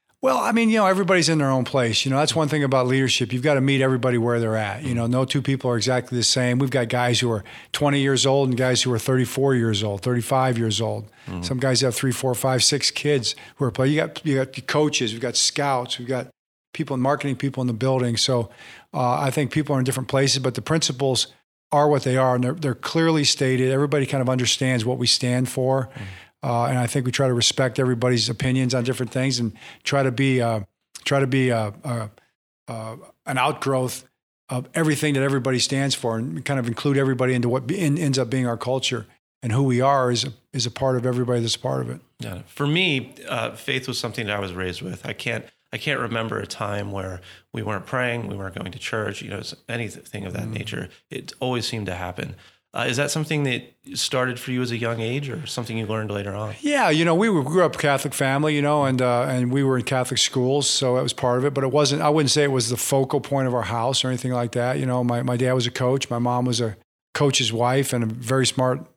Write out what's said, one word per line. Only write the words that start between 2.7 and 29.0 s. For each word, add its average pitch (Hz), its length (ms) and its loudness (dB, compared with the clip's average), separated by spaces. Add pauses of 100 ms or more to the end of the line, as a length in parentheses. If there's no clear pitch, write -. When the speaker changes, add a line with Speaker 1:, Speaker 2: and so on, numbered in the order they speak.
Speaker 1:
leadership. 127 460 2
You've 123 100 -2
gotta 143 180 4
meet 135 200 4
everybody 131 380 2
where 120 200 2
they're 110 180 0
at. 107 280 -4
You 127 100 -2
know, 117 140 0
no 127 160 2
two 131 180 -2
people 135 260 -2
are 120 80 2
exactly 123 400 0
the 120 60 0
same. 123 380 2
We've 135 100 0
got 123 180 0
guys 123 300 2
who 127 140 0
are 104 100 -2 (300)
twenty 143 280 2
years 135 240 2
old 135 240 4
and 127 80 0
guys 127 260 2
who 127 100 0
are 113 80 0
thirty-four 131 560 2
years 110 260 2
old, 101 200 -4
thirty-five 127 540 0
years 110 240 0
old. 107 300 -4 (160)
Speaker 2:
Mm. 90 180 -6
Speaker 1:
Some 127 140 -4
guys 127 220 2
have 127 160 0
three, 131 160 0
four, 123 240 -2
five, 131 260 0
six - 300 0
kids 143 420 0 (220)
who 143 80 -2
are 120 80 0
playing. 135 220 2
You 151 80 2
got, 160 220 -6
you 143 120 2
got 131 320 -4
coaches, 147 420 0
we've 113 100 -8
got 123 140 -4
scouts, 135 640 -2
we've 120 80 -12
got 127 220 -4 (440)
people 147 220 -4
in 127 60 0
marketing, 139 340 0
people 135 260 -4
in 127 60 0
the 123 60 0
building. 123 440 0
So, 120 320 0 (460)
uh, 123 240 0
I 139 140 0
think 143 180 0
people 147 240 0
are 131 60 2
in 127 40 0
different 127 240 -2
places, 135 300 2
but 127 160 0
the 113 80 -6
principles 135 640 0 (460)
are 151 160 6
what 143 160 4
they 127 120 2
are, 131 200 4
and 123 80 2
they're, 131 100 0
they're 147 220 -2
clearly 165 480 2
stated. 131 480 2
Everybody 139 340 2
kind 135 160 0
of 123 60 0
understands 127 560 0
what 123 140 -2
we 120 100 0
stand 123 400 0
for. 131 440 0
Speaker 2:
Mm. 107 100 -14 (420)
Speaker 1:
Uh, 120 200 0
and 131 120 0
I 123 120 0
think 127 180 -2
we 123 60 0
try 135 160 2
to 127 60 2
respect 120 440 2
everybody's 123 500 2
opinions 131 460 0
on 123 80 0
different 123 300 -2